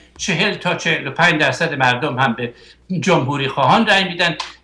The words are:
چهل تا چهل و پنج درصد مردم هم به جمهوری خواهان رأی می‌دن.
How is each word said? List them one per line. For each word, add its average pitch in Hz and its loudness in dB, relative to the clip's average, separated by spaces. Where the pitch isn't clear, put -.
چهل 185 -2
تا 170 -4
چهل 147 -4
و 131 -8
پنج 165 2
درصد 143 0
مردم 127 0
هم 123 2
به 120 -8
جمهوری 143 0
خواهان 165 2
رأی 196 4
می‌دن. 175 -2